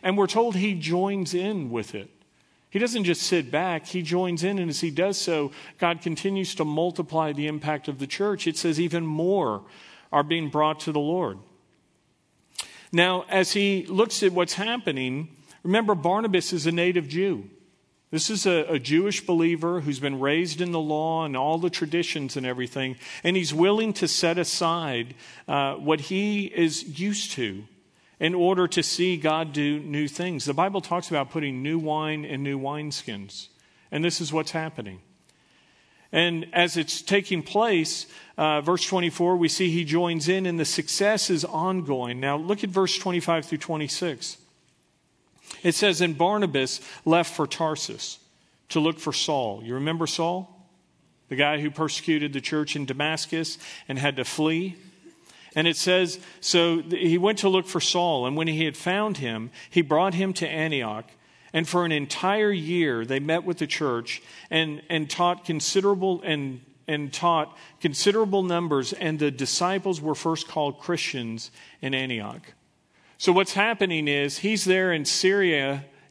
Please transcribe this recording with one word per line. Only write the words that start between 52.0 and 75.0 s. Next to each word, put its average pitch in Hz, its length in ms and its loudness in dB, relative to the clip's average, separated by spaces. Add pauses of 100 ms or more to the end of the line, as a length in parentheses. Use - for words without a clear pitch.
the 139 100 -4
church 151 360 -2
in 143 80 -4
Damascus 156 720 -4 (320)
and 135 100 -4
had 139 160 2
to 131 80 -2
flee? 165 520 0 (800)
And 156 120 4
it 160 100 2
says, 180 420 2 (220)
"So 170 400 4
th-, 165 260 0
he 170 120 4
went 202 200 2
to 196 100 2
look 185 180 2
for - 120 -2
Saul, 165 460 2
and 131 100 -2
when 160 120 0
he 160 180 0
had 147 100 -4
found 196 420 -2
him, 117 340 -6 (180)
he 175 140 4
brought 165 320 2
him 190 180 0
to 175 140 -4
Antioch. 143 580 -2 (500)
And 160 120 0
for 175 180 2
an 165 60 0
entire 190 600 0
year, 156 540 0
they 135 140 0
met 160 240 0
with 175 160 -4
the 151 80 -2
church 123 560 -2 (260)
and, 156 400 -2
and 156 180 0
taught 175 380 2
considerable, 190 800 2
and, 139 380 -2 (260)
and 147 260 -4
taught 165 420 0 (240)
considerable 196 640 2
numbers, 170 500 2
and 156 280 -2
the 147 100 2
disciples 175 720 -2
were 151 140 0
first 160 320 -2
called 143 320 -2
Christians 120 720 -4 (280)
in 131 140 -4
Antioch." 127 480 -4 (800)
So - 120 4
what's 185 220 4
happening 196 540 0
is 143 320 0
he's 208 260 0
there 185 260 4
in 156 140 0